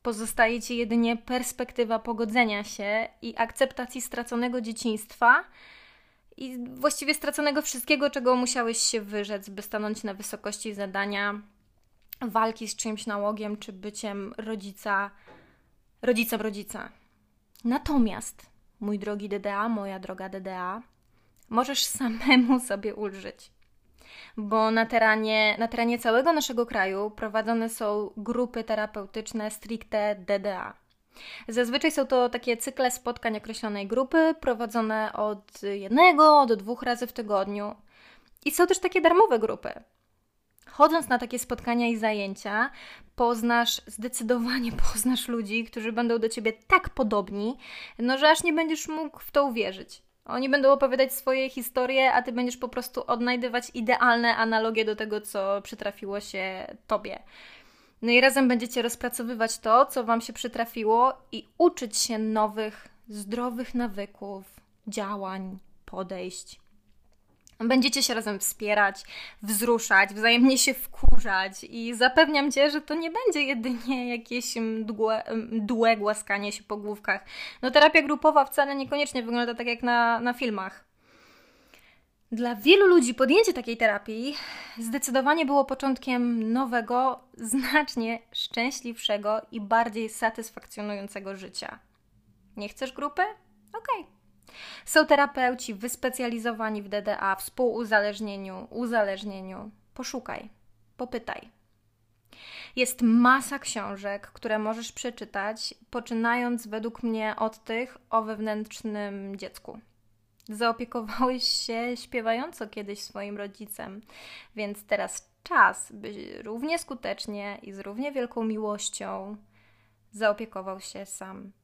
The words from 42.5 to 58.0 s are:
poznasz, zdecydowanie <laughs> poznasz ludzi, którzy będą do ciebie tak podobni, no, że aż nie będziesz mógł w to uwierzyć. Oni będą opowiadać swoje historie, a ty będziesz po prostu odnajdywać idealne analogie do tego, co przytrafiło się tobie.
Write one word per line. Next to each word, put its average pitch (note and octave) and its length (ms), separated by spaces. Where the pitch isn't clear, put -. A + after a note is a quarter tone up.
poznasz, A#3 720
zdecydowanie A#3+ 880
<laughs> - 140
poznasz B3 360
ludzi, A3+ 380
którzy A3+ 260
będą A#3 280
do A3 100
ciebie A3 240
tak F#4 360
podobni, G#3 680
no, B3 180
że D4+ 120
aż D#4+ 140
nie E4+ 100
będziesz D#4+ 340
mógł D#4 320
w - 120
to C#4+ 140
uwierzyć. G3 560
Oni C4 240
będą C4+ 220
opowiadać C4 420
swoje C4 360
historie, C4 640
a A#3+ 80
ty B3 100
będziesz B3 260
po B3 120
prostu - 380
odnajdywać A#3+ 680
idealne A#3 600
analogie A3 500
do G#3+ 100
tego, G#3+ 260
co G3 400
przytrafiło G3+ 580
się F#3+ 560
tobie. G#3 360